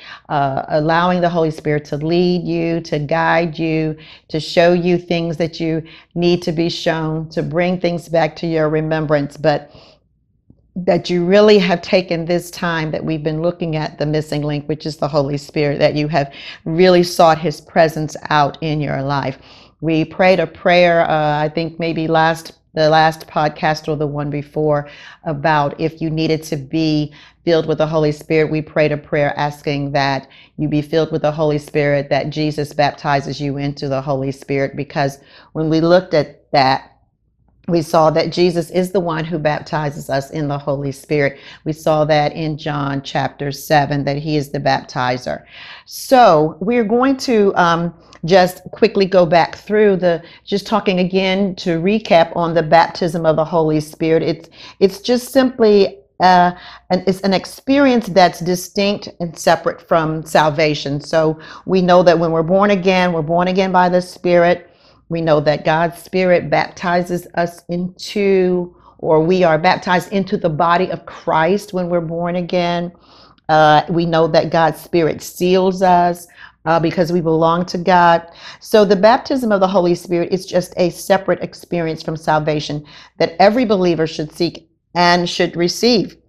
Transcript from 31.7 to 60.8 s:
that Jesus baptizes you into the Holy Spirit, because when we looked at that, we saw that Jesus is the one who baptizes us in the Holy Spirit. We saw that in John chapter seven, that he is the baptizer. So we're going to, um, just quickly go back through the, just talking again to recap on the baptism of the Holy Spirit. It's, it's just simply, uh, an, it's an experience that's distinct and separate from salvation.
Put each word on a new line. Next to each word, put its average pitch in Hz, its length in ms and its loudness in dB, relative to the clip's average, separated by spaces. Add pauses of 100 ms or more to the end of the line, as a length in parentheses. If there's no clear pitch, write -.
that 143 180 -2
Jesus 151 420 -4
baptizes 143 720 -4
you 139 160 -6
into 143 320 -6
the 131 120 -4
Holy 135 300 -4
Spirit, 139 460 -4
because 139 420 -4 (320)
when 156 180 -4
we 160 120 2
looked 180 320 2
at - 400 -4
that, 135 340 2 (800)
we 170 160 0
saw 156 260 4
that 160 220 -2
Jesus 170 400 0
is 180 200 -2
the 202 80 0
one 160 240 -4
who 165 140 -6
baptizes 151 720 -4
us 139 220 -4
in 151 160 -4
the 143 100 -4
Holy 143 340 -4
Spirit. 143 480 -2 (240)
We 156 100 -4
saw 156 320 0
that 147 280 2
in 156 240 -6
John 143 460 -6
chapter 139 480 -6
seven, 143 540 0
that 143 120 -2
he 151 180 -4
is 147 140 -2
the 139 100 -6
baptizer. 131 840 -4 (400)
So 180 760 4
we're 233 240 0
going 247 340 0
to, 208 380 2
um, 170 380 0 (320)
just 180 460 2
quickly 202 340 2
go 180 220 4
back 160 280 2
through 208 420 2
the, 170 260 0 (200)
just 196 220 -4
talking 202 340 0
again 190 580 0
to 165 220 -2
recap 190 560 2
on 170 200 -2
the 170 80 2
baptism 165 640 0
of 156 80 4
the 156 100 0
Holy 156 340 0
Spirit. 160 440 -2
It's, 160 260 -6 (300)
it's 190 200 2
just 247 320 -2
simply, 226 680 2 (200)
uh, 180 340 6 (360)
an, 185 160 -2
it's 190 160 -2
an 196 120 0
experience 262 760 0
that's 175 320 4
distinct 196 720 -4 (100)
and 170 180 -8
separate - 500 -2
from 160 380 0
salvation. 151 760 0